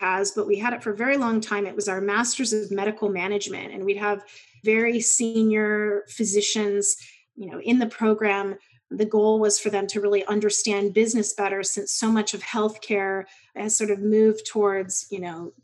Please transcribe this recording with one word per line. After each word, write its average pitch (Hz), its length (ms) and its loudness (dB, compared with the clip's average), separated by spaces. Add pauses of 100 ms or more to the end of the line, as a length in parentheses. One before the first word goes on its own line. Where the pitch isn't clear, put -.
has, 190 320 0
but 214 140 -2
we 196 120 2
had 240 140 -2
it - 100 -8
for 226 80 -4
a 202 60 -4
very 254 200 2
long 226 240 2
time. 202 260 -2
It - 100 -10
was 202 120 -4
our 190 120 -2
Masters 214 520 0
of 208 200 -2
Medical 202 360 -2
Management, 190 640 -4
and 190 120 -8
we'd 196 120 0
have 208 280 -2 (400)
very 226 360 2
senior 214 1080 2
physicians, 202 880 0 (400)
you 196 120 -12
know, 170 120 -10
in 240 180 4
the 240 80 2
program. 214 680 0 (340)
The 196 140 0
goal 214 340 4
was 208 220 2
for - 80 -4
them 196 200 -2
to 208 120 -4
really 202 260 2
understand 208 680 0
business 226 400 2
better, 196 280 -2
since 202 300 -4
so 220 180 0
much 220 220 2
of 196 100 -8
healthcare 202 800 -2 (300)
has 214 220 -2
sort 214 140 0
of 196 100 -2
moved 214 460 4
towards, 196 640 -2
you 196 100 -8
know, 170 320 -10 (120)